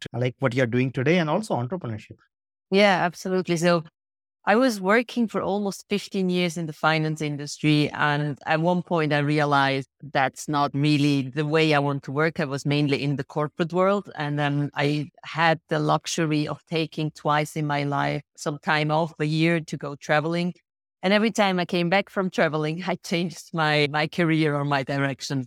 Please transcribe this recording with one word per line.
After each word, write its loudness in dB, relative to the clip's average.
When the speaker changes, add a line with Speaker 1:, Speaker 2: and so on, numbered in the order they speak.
Speaker 1:
like, -2
what 0
you're 2
doing 0
today 2
and 0
also -2
entrepreneurship? -6
Speaker 2:
Yeah, 4
absolutely. -2
So 2
I 4
was 2
working 0
for -2
almost -4
fifteen -2
years 0
in -4
the -6
finance 0
industry. 0
And 0
at 2
one 2
point, 0
I 4
realized 2
that's -2
not 0
really 2
the -4
way 4
I 4
want -2
to -10
work. 0
I 0
was -6
mainly 2
in 0
the -6
corporate -4
world. 0
And -4
then 0
I -2
had 0
the 0
luxury 0
of -10
taking -4
twice -2
in -2
my -2
life -2
some -6
time 0
off 0
a 0
year 2
to -8
go -10
traveling. 0
And 2
every 2
time 2
I -2
came 0
back 0
from -4
traveling, 0
<laughs> -4
I -2
changed -6
my, 2
my 0
career 2
or -2
my 0
direction. -4